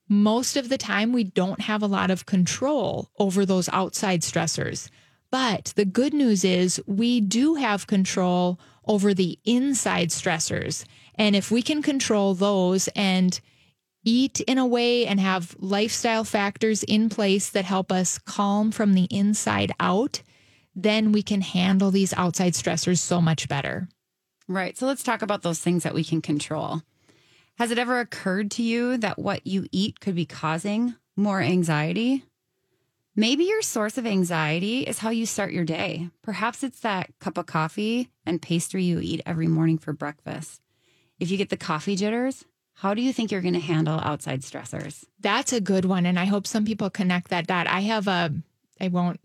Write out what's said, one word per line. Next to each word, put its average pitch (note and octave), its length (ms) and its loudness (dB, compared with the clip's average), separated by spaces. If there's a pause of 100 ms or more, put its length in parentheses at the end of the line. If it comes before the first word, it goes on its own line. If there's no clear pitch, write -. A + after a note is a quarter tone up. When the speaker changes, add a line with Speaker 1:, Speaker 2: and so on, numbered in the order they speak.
Speaker 1:
Most G#3+ 480 4
of C4 120 -2
the C4+ 80 0
time, G#3 360 0
we A#3+ 100 2
don't F#3 380 -2
have G#3+ 200 -2
a G#3 60 0
lot F#3+ 240 2
of F#3 140 -2
control A#3 920 0
over G3 280 2
those F#3 240 2
outside F#3 520 0
stressors. - 680 -4 (420)
But B3+ 460 0
the G#3 80 4
good B3 280 2
news A#3 300 4
is F3+ 420 2
we A#3 360 2
do A#3 340 2
have A3 320 -2
control F3+ 720 2 (260)
over G3+ 280 2
the F3+ 320 0
inside A3+ 640 2
stressors. - 760 -4 (320)
And G#3 200 4
if F#3+ 160 0
we A#3 100 2
can D4+ 200 0
control A3 520 2
those F#3+ 560 2
and F#3 500 2 (640)
eat B3 380 2
in C4 160 0
a C4 80 4
way A#3+ 400 2
and G3+ 140 0
have F#3+ 400 0
lifestyle G#3+ 640 0
factors G#3 600 0
in G#3+ 240 2
place G3+ 440 0
that G3 140 -2
help F#3+ 260 -2
us F#3 260 0
calm G#3 540 0
from G#3 220 4
the F#3 180 6
inside G3+ 680 0
out, F#3+ 440 0 (520)
then G#3+ 360 2
we G#3 100 4
can G3+ 200 -2
handle F#3+ 500 2
these F#3+ 220 2
outside F3+ 400 0
stressors F3 440 0
so F3 240 0
much D#3+ 260 2
better. C#3+ 400 -4 (600)
Speaker 2:
Right. F#3 300 -4
So C4 100 -2
let's C4+ 160 -2
talk A3 180 -2
about G3+ 220 -2
those E3+ 160 -2
things F3 240 0
that - 100 -4
we D#3+ 100 -2
can E3 180 -2
control. D#3 600 -4 (800)
Has A#3 100 0
it A#3 80 0
ever B3 220 0
occurred G3+ 520 -4
to A#3 120 -4
you A#3+ 340 0
that G#3+ 220 -2
what - 260 -4
you F#3+ 260 -2
eat G3 280 -2
could F#3+ 160 -4
be E3+ 100 0
causing G3+ 720 -4 (200)
more G3 260 2
anxiety? F3 800 2 (920)
Maybe A#3+ 280 2
your G#4+ 180 0
source A3 360 -4
of A#3+ 100 -4
anxiety F3 720 0
is - 180 -6
how A3 100 -4
you A3+ 160 -2
start G#3 260 -4
your F3 140 -2
day. E3+ 440 -4 (140)
Perhaps G#3+ 400 -4
it's B3+ 160 -8
that G3 300 -4 (100)
cup - 180 -6
of E3+ 80 -4
coffee G#3+ 640 -2 (160)
and E3 160 -2
pastry E3+ 420 -2
you F3 160 0
eat E3 260 -4
every E3 220 -2
morning D#3+ 300 2
for D#3 160 -8
breakfast. D3 680 -10 (580)
If E3+ 100 -4
you F#3+ 80 0
get G3 120 -2
the G#3+ 80 -2
coffee E3 400 -4
jitters, A#3 480 -2 (280)
how G3 200 -2
do A3 80 -2
you C4 100 0
think A3+ 200 -2
you're G3 100 -2
gonna F3+ 180 0
handle D#3+ 400 0
outside C3+ 420 -4
stressors? - 640 -12 (160)
Speaker 1:
That's G#3+ 340 -2
a A#3+ 80 0
good F#3+ 240 2
one. F#3 200 2
And F3+ 120 2
I F3 80 0
hope G3+ 220 0
some G#3+ 180 -2
people G#3+ 240 -2
connect F3+ 400 0
that E3+ 180 -2
dot. F3+ 200 0
I F#3 140 0
have G#3 260 0
a, F3 260 0 (460)
I F#3+ 80 -2
won't F3 380 0